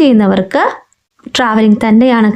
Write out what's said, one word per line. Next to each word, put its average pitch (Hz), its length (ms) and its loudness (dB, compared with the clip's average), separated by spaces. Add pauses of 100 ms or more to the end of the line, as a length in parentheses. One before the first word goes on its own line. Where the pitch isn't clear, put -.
ചെയ്യുന്നവർക്ക് 214 640 0 (760)
ട്രാവലിംഗ് 220 480 0
തന്നെയാണ് 226 520 2